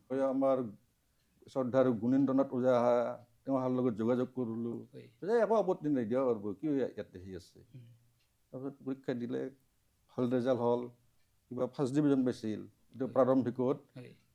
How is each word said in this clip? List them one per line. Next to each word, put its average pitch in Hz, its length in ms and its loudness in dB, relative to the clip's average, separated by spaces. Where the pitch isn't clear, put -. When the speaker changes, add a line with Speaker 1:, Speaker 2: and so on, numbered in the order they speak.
Speaker 1:
হয়, 135 220 -4
আমাৰ 135 300 2
শ্ৰদ্ধাৰ 127 400 2
গুণেন্দ্ৰনাথ 135 540 4
ওজা 127 220 2
আহা, 120 200 4
তেওঁ 135 180 -4
অহাৰ 131 140 0
লগত 127 240 2
যোগাযোগ 120 400 0
কৰিলোঁ। 117 400 -6
Speaker 2:
হয়। 123 200 -20
Speaker 1:
যে 190 200 -4
একো 208 140 2
আপত্তি 180 340 0
নাই, 131 160 0
দিব 120 140 0
পাৰিব, 117 340 0
কিয় 151 200 -4
ইয়া-, 131 220 -2
ইয়াতে 98 240 -12
সেই 92 160 -14
আছে। - 240 -18
Speaker 2:
হুম। 120 260 -20
Speaker 1:
তাৰপিছত 135 220 -10
পৰীক্ষা 135 280 -6
দিলে, 123 280 -6
ভাল 123 120 2
ৰিজাল্ট 123 320 2
হ'ল, 120 200 2
কিবা 123 160 -2
ফাৰ্ষ্ট 131 280 -2
ডিভিজন 143 280 4
পাইছিল, 110 380 -2
এইটো 127 180 -8
Speaker 2:
হয়। - 80 -8
Speaker 1:
প্ৰাৰম্ভিকত। 127 640 2
Speaker 2:
হয়। 123 180 -18